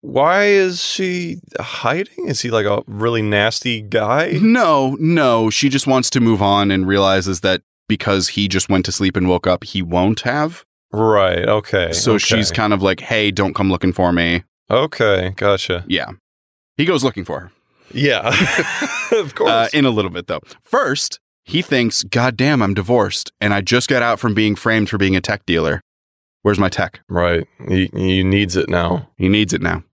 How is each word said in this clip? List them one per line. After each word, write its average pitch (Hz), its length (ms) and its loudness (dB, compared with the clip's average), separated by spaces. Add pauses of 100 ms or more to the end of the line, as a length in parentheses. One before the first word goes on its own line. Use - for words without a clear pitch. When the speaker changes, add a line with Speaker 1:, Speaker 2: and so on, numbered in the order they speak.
Speaker 1:
Why 156 420 2
is 190 380 2
she 180 580 -6 (180)
hiding? 185 720 -6
Is 120 120 -4
he, 123 100 -6
like, 110 160 2
a 104 200 0
really 113 340 -2
nasty 107 640 0
guy? 117 580 0
Speaker 2:
No, 160 580 4
no. 135 520 2
She 143 180 0
just 135 200 2
wants 131 220 2
to 139 100 0
move 113 200 4
on 101 300 2
and 95 160 0
realizes 95 540 2
that 92 220 0 (260)
because 98 400 0
he 101 200 -2
just 95 220 -2
went 92 160 2
to 95 60 -6
sleep 98 240 0
and 90 120 2
woke 90 200 0
up, 90 160 0
he 92 180 -6
won't 90 380 0
have. 151 440 -4 (280)
Speaker 1:
Right, 101 560 2
okay, 101 440 0
Speaker 2:
So 107 260 0
she's 107 320 0
Speaker 1:
okay. 90 60 -6
Speaker 2:
kind 107 160 0
of 95 100 -2
like, 95 160 0
"Hey, 107 320 -2
don't 95 240 -2
come 95 160 0
looking 90 220 0
for 87 200 0
me." 85 300 0 (260)
Speaker 1:
Okay, 104 680 0
gotcha. 95 500 -2
Speaker 2:
Yeah. 85 260 -4 (640)
He 147 80 0
goes 165 200 0
looking 104 200 -4
for 71 160 -8
her. 90 120 -20 (400)
Speaker 1:
Yeah. 120 380 0
<laughs> - 840 -4
Of 190 240 -2
course. - 140 0
Speaker 2:
Uh, 113 220 2
in 147 120 2
a 131 60 4
little 104 200 -2
bit, 87 180 -10
though. 80 120 -6 (220)
First, 165 580 -4 (240)
he - 180 -2
thinks, 120 420 -2
"God 120 320 -2
damn, 135 260 0
I'm 98 120 0
divorced, 101 560 0 (100)
and 104 140 0
I 101 60 0
just 110 280 0
got 127 140 2
out 117 160 0
from 110 160 -2
being 107 220 2
framed 110 340 0
for 107 80 -4
being 95 160 2
a 92 60 2
tech - 260 -4
dealer. 82 340 0 (640)
Where's 101 160 2
my 98 100 2
tech?" - 400 -6
Speaker 1:
Right. 87 380 0 (220)
He, 92 240 2
he 95 320 0
needs 95 320 0
it - 120 0
now. 87 480 -2
Speaker 2:
He 92 120 0
needs 104 240 2
it - 100 -2
now. 85 300 -4